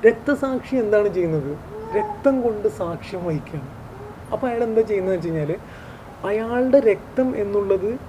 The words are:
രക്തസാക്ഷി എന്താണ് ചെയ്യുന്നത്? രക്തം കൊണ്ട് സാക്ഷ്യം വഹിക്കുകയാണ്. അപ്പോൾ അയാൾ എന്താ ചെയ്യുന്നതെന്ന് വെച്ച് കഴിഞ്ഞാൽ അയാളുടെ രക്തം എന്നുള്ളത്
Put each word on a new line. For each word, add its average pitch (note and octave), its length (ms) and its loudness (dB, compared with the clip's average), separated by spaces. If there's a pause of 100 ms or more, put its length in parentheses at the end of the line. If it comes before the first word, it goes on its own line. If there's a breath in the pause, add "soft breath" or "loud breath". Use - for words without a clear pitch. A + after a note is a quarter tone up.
രക്തസാക്ഷി C4 680 2
എന്താണ് G#3 380 4
ചെയ്യുന്നത്? D#3 600 -2 (220)
രക്തം C4+ 460 2
കൊണ്ട് G#3+ 260 0
സാക്ഷ്യം F3 560 -6
വഹിക്കുകയാണ്. D3+ 460 -4 (600)
അപ്പോൾ A3 140 -2
അയാൾ A#3+ 180 0
എന്താ A3+ 180 2
ചെയ്യുന്നതെന്ന് F#3+ 360 2
വെച്ച് E3 100 -4
കഴിഞ്ഞാൽ D#3+ 280 0 (680 loud breath)
അയാളുടെ A#3+ 560 4
രക്തം B3 560 2
എന്നുള്ളത് G3+ 640 0 (100)